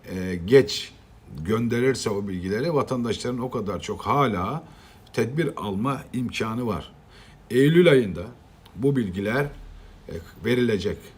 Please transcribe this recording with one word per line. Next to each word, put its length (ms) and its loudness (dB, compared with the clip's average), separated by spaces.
e, 300 -4
geç 460 4
gönderirse 640 2
o 180 -2
bilgileri 460 -2
vatandaşların 680 -2
o 120 -4
kadar 300 -4
çok 200 -8
hala 640 0
tedbir 440 -2
alma 460 -4
imkanı 540 -4
var. 240 -4
Eylül 400 6
ayında 340 4
bu 200 0
bilgiler, 480 -2
e, 720 -14
verilecek. 520 2